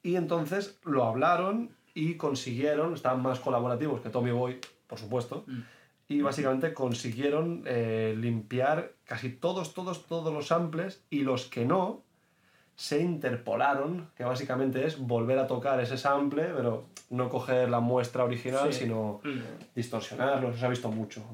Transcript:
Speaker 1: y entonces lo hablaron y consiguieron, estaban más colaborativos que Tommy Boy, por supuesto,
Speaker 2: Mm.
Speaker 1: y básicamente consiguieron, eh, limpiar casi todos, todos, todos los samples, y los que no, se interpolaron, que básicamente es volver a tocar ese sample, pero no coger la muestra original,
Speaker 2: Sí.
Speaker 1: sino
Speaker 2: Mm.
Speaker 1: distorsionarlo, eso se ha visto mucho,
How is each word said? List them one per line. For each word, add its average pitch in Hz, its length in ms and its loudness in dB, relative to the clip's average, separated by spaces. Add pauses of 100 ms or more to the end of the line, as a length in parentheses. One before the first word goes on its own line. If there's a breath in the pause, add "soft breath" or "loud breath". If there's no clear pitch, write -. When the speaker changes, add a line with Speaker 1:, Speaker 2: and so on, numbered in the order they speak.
Speaker 1:
y 180 140 0
entonces 170 680 0
lo 135 200 4
hablaron 175 640 2 (240)
y 165 200 0
consiguieron, 147 800 0
estaban 127 280 0
más 127 180 0
colaborativos 123 600 0
que 117 100 -8
Tommy 123 200 0
Boy, 127 300 0 (260)
por 120 120 -12
supuesto, 117 480 -4
Speaker 2:
Mm. 127 140 -8 (480 loud breath)
Speaker 1:
y 147 120 2
básicamente 139 540 2
consiguieron, 139 920 0
eh, 113 500 0
limpiar 120 760 0 (120)
casi 123 260 -6
todos, 175 440 -4
todos, 180 320 -8
todos 160 260 -2
los 151 160 -4
samples, 165 640 0
y 143 120 0
los 127 240 2
que 120 180 -2
no, 180 380 2 (760 soft breath)
se - 240 0
interpolaron, 143 1120 0
que - 100 -10
básicamente 131 640 0
es 156 120 -4
volver 120 400 2
a - 80 2
tocar 127 340 0
ese 123 160 -2
sample, 143 480 2 (100)
pero 117 300 0 (240)
no 123 220 -2
coger 127 400 2
la 120 100 4
muestra 123 440 2
original, 127 480 0
Speaker 2:
Sí. - 80 -2
Speaker 1:
sino 110 440 -2
Speaker 2:
Mm. 127 500 -8
Speaker 1:
distorsionarlo, 123 760 -2
eso 117 80 -4
se 127 80 2
ha - 20 2
visto 120 220 -2
mucho, 110 440 -6